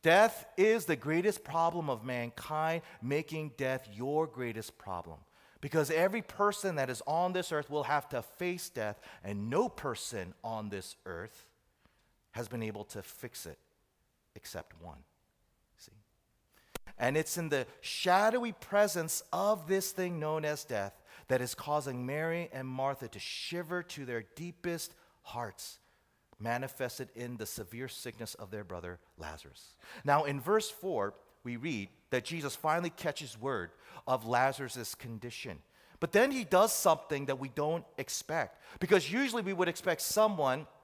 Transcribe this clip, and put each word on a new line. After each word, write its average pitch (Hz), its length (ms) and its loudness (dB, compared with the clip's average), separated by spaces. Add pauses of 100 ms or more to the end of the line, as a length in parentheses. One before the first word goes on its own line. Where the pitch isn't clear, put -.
Death 190 440 8 (100)
is 214 300 6
the 160 100 2
greatest 165 480 0
problem 165 460 2
of 113 140 -2
mankind, 156 760 -2 (200)
making 151 540 -2
death 131 360 -2
your 143 340 0
greatest 117 520 -6
problem. 85 400 -8 (420)
Because 147 300 2
every 190 320 4
person 196 540 0
that 131 120 2
is 123 180 -4
on 175 260 2
this 180 200 -2
earth 151 160 -2
will 147 160 0
have 147 260 0
to 123 120 -2
face - 480 -6
death, 107 280 -4 (240)
and 101 280 -4
no 202 180 4
person 107 640 -6 (100)
on 110 280 -6
this 98 340 -8
earth 90 420 -12 (840)
has 113 160 -8
been 120 140 -6
able 104 220 -6
to - 180 -12
fix - 420 -14
it 80 140 -14 (760)
except - 480 -14
one. 78 160 -16 (760)
See? - 160 -20 (1080)
And 127 180 4
it's 160 200 0
in 165 140 -2
the 135 160 2 (160)
shadowy 220 680 4
presence 175 680 2 (120)
of 185 340 2
this 190 240 2
thing 180 260 -2
known 156 280 0
as 147 180 -2
death 101 300 -2 (340)
that 131 120 4
is 123 140 -2
causing 135 500 -2
Mary 165 480 -2
and 131 160 -6
Martha 131 400 -2
to - 100 -12
shiver 170 640 -4
to 147 220 -10
their 117 200 -4 (100)
deepest 170 600 -6 (280)
hearts, - 560 -10 (600)
manifested 123 760 -4
in 120 240 -8
the 107 80 -6
severe 113 420 -10
sickness 113 460 -10
of 95 160 -14
their 104 140 -8
brother 87 340 -8 (180)
Lazarus. 76 600 -14 (280)
Now, 147 200 4
in 139 160 -2
verse 214 280 2
four, 113 460 -2 (280)
we 120 140 -6
read 113 320 -4 (220)
that - 140 0
Jesus 156 300 -6
finally 160 360 0
catches 135 500 -6
word 110 300 -4 (360)
of 123 200 0
Lazarus' 123 680 0
condition. 117 640 -10 (420)
But 165 120 -2
then 240 180 8
he 254 140 -4
does 190 280 8
something 151 540 2
that 135 120 -2
we 135 100 -6
don't 151 360 -2 (120)
expect, - 640 -4 (180)
because 185 320 6
usually 240 320 0
we 190 100 -2
would 180 160 2
expect 170 340 0
someone 156 640 2 (180)